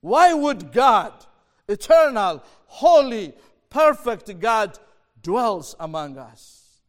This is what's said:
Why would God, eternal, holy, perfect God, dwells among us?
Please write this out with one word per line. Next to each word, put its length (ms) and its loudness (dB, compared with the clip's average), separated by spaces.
Why 320 2
would 400 -4
God, 400 2
eternal, 800 0
holy, 680 2
perfect 680 -2
God, 400 -4
dwells 580 -6
among 380 -12
us? 720 -20